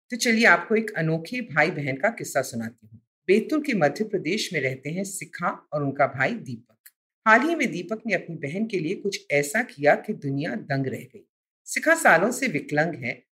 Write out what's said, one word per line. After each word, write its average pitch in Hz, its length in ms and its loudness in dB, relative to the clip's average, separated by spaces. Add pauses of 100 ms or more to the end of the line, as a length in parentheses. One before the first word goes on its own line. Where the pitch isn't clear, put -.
तो 247 80 -6
चलिए, 226 280 4
आपको 190 300 6
एक 220 220 0
अनोखे 165 440 -2
भाई 151 300 0
बहन 143 240 -4
का 165 140 0
किस्सा - 320 -4
सुनाती 113 520 -8
हूँ। - 80 -20 (260)
बैतूल 226 340 4
के 262 120 -4
मध्य 156 300 2
प्रदेश 190 500 -4
में 151 80 -2
रहते 131 280 -4
हैं 180 140 -4
सिखा - 720 -8
और 147 100 -2
उनका 139 240 2
भाई 135 240 -2
दीपक। 127 440 -12 (520)
हाल 220 140 8
ही 330 140 0
में 262 160 0
दीपक 180 360 -6
ने 202 60 -2
अपनी 165 220 -4
बहन 175 320 -4
के 196 120 -2
लिए 160 160 -2
कुछ - 360 -6
ऐसा 143 300 0
किया 147 340 2
कि 214 180 -4
दुनिया 143 420 -4
दंग 135 320 -2
रह 110 100 -6
गई। - 300 -18 (380)
सिखा 302 300 2
सालों 208 360 6
से 262 160 -2
विकलांग 151 480 -2
है, 123 160 -8 (280)